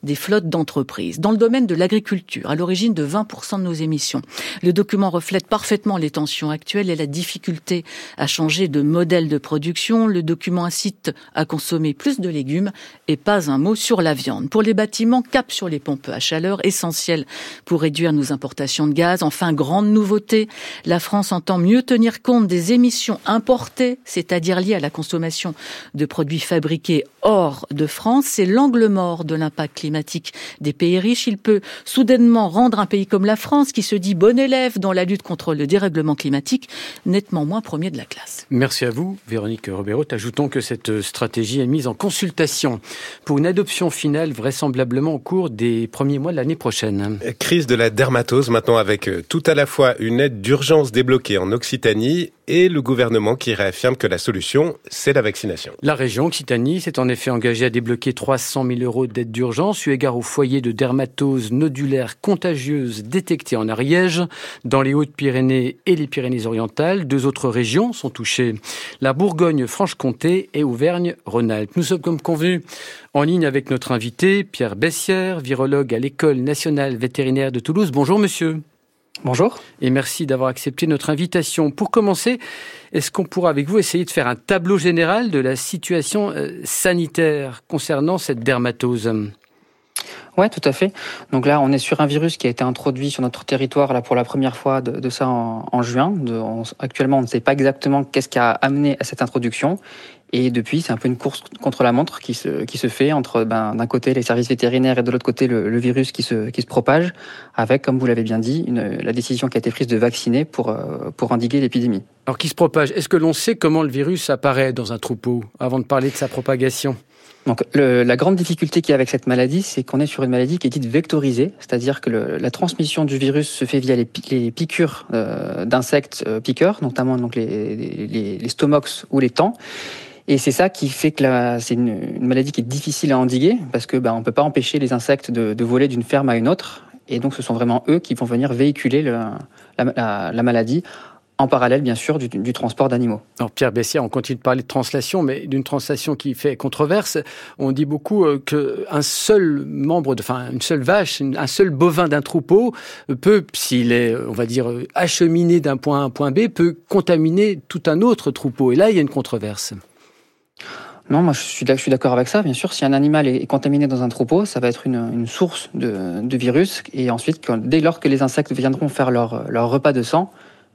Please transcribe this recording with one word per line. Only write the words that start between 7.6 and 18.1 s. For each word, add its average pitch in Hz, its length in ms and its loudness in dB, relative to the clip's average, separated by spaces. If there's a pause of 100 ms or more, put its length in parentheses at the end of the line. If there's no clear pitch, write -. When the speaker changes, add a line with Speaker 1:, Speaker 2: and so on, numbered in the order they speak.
Speaker 1:
à 143 100 -2
changer 160 420 0
de 147 120 0
modèle 165 480 2
de 147 100 0
production. 170 680 0
Le 185 160 0
document 170 420 -2
incite 175 480 -6 (220)
à 156 100 0
consommer 156 480 -2
plus 262 280 -2
de 180 80 -2
légumes 156 420 -2 (380)
et 156 80 2
pas 185 340 0
un 135 80 2
mot 180 160 2
sur 214 260 0
la 160 140 4
viande. 131 340 -6
Pour 220 140 2
les 220 120 4
bâtiments, 226 480 2
cap 254 300 -2
sur 190 160 -6
les 156 100 -4
pompes 139 300 -6
à 123 120 -6
chaleur, 180 440 -2
essentiel 170 600 -2 (380)
pour 165 180 0
réduire 160 300 2